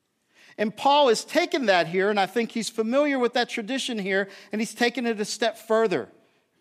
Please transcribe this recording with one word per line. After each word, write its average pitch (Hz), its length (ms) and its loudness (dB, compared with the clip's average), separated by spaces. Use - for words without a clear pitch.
And 302 180 -2
Paul 285 320 4
has 220 160 2
taken 330 400 -2
that 175 240 4
here, 190 220 0
and 208 100 0
I 185 60 2
think 233 260 -4
he's 226 160 -6
familiar 269 500 0
with 240 140 0
that 240 160 0
tradition 240 500 -6
here, 196 300 -2
and 214 80 -4
he's 226 140 -6
taken 240 320 -2
it 226 120 -2
a 208 60 -2
step 220 320 -4
further 214 540 0